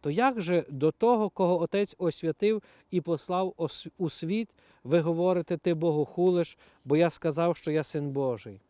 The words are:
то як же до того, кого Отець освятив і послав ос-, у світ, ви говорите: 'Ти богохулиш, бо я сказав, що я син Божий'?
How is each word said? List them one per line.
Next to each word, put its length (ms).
то 80
як 320
же 280
до 220
того, 380
кого 320
Отець 360
освятив 680
і 100
послав 560
ос-, 400
у 120
світ, 400
ви 160
говорите: 580
'Ти 160
богохулиш, 840
бо 120
я 120
сказав, 480
що 140
я 120
син 260
Божий'? 600